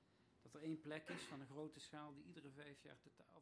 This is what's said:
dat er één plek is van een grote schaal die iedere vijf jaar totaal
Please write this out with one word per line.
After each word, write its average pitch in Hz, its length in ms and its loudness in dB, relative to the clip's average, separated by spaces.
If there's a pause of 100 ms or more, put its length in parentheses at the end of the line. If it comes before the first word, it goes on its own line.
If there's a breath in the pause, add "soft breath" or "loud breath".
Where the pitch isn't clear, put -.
(420 loud breath)
dat - 120 -8
er 147 80 -4
één 160 200 6
plek 151 280 2
is 170 140 4
van 143 180 0
een 135 60 -2
grote 151 320 2
schaal 151 340 -2
die 143 100 -6
iedere 156 280 -4
vijf 143 320 -4
jaar - 160 -8
totaal - 420 -14